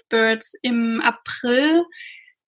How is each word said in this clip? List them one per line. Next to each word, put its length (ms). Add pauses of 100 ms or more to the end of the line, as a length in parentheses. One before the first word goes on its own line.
Birds 520
im 400
April 840 (640)